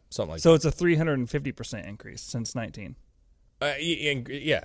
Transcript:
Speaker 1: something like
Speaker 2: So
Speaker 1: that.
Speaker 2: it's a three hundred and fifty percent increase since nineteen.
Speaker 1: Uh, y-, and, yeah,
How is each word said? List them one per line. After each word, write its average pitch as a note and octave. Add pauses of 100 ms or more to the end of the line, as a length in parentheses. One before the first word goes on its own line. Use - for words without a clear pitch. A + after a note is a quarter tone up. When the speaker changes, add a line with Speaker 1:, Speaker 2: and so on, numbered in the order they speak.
(100)
Speaker 1:
something F2
like E2
Speaker 2:
So E3
Speaker 1:
that. E3
Speaker 2:
it's D3+
a D#3
three F3
hundred D3+
and A#2+
fifty C#3
percent G#2+
increase -
since -
nineteen. A2+ (640)
Speaker 1:
Uh, C#3+
y-, D#3
and, B2+
yeah, C3+